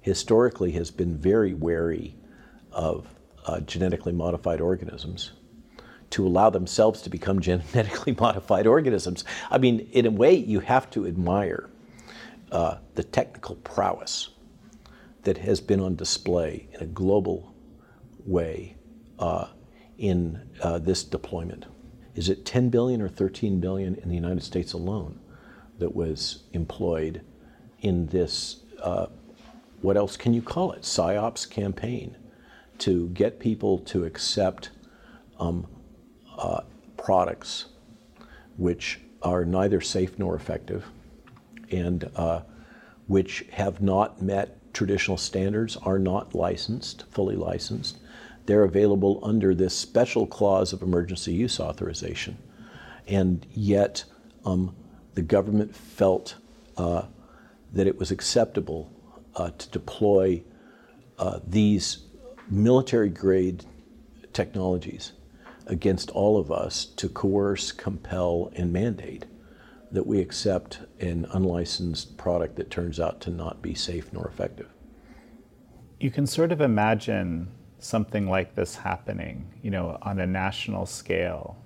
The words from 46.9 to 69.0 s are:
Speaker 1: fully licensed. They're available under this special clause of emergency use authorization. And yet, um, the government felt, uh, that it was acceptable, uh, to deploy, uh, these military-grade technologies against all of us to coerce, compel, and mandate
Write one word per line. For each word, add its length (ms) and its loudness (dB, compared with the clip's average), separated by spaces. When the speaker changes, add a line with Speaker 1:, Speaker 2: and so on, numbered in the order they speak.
Speaker 1:
fully 240 0
licensed. 640 -6
They're 160 8
available 580 4
under 320 4
this 220 2
special 500 2
clause 480 2
of 80 -8
emergency 520 0
use 260 0
authorization. 800 -6
And 460 2
yet, 500 2
um, 300 0
the 80 -2
government 540 2
felt, 600 0
uh, 280 -2
that 120 2
it 140 2
was 120 -4
acceptable, 800 -2
uh, 220 -4
to 140 -16
deploy, 680 4
uh, 260 -2
these 580 2
military-grade 1160 4
technologies 800 -4
against 460 0
all 260 4
of 120 -2
us 360 -4
to 240 -8
coerce, 640 0
compel, 800 -4
and 160 -2
mandate 540 -4